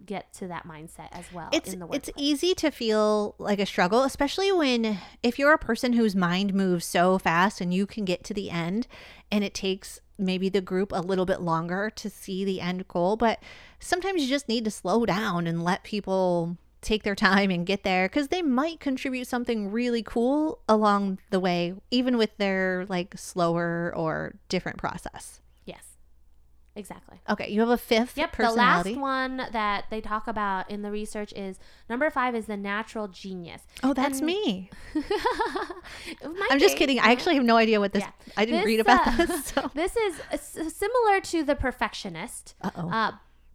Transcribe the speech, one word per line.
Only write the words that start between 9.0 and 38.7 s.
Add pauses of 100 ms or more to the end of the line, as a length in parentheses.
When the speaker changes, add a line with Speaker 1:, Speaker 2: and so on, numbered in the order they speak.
Speaker 2:
and
it
takes (180)
maybe
the
group
a
little
bit
longer
to
see
the
end
goal.
But (360)
sometimes
you
just
need
to
slow
down
and
let
people (240)
take
their
time
and
get
there,
'cause
they
might
contribute
something
really
cool
along (120)
the
way, (180)
even
with
their,
like,
slower
or (140)
different
process. (240)
Speaker 1:
Yes, (880)
exactly. (100)
Speaker 2:
Okay,
you
have
a
fifth
Speaker 1:
Yep,
Speaker 2:
personality.
Speaker 1:
the
last
one (160)
that
they
talk
about
in
the
research
is, (280)
number
five
is
the
natural
genius. (220)
Speaker 2:
Oh,
that's
Speaker 1:
And
Speaker 2:
me. (240)
Speaker 1:
<laughs>
It
might
Speaker 2:
I'm
just
Speaker 1:
be.
Speaker 2:
kidding.
I
Speaker 1:
Yeah.
Speaker 2:
actually
have
no
idea
what
this,
Speaker 1:
Yeah. (260)
Speaker 2:
I
didn't
Speaker 1:
This,
Speaker 2:
read